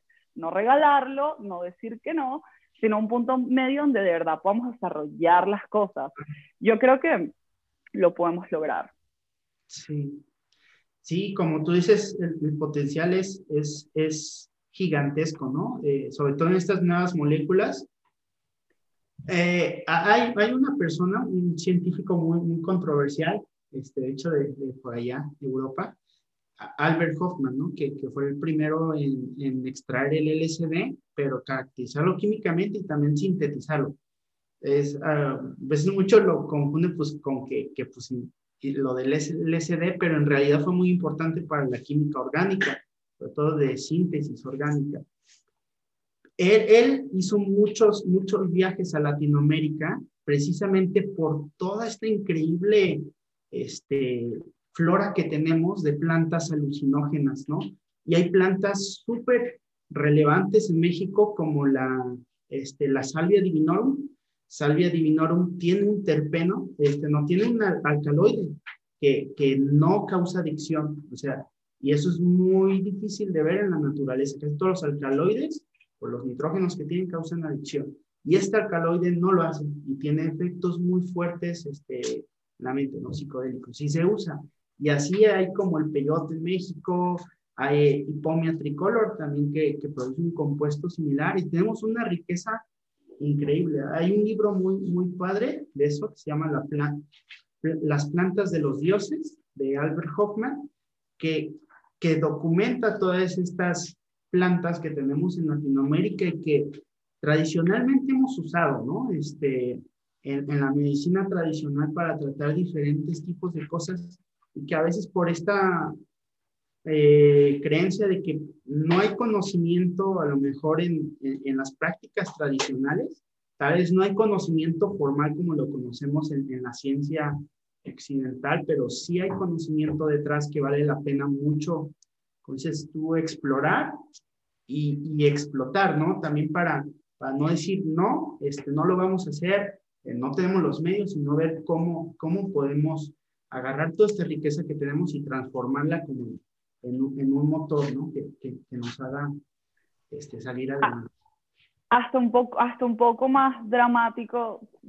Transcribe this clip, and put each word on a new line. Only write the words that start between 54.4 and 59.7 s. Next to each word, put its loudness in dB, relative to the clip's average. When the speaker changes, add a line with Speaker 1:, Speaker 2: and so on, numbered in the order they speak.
Speaker 2:
flora 2
que 0
tenemos 0
de 2
plantas 0
alucinógenas, 0
¿no? -2
Y 2
hay 2
plantas 0
súper 0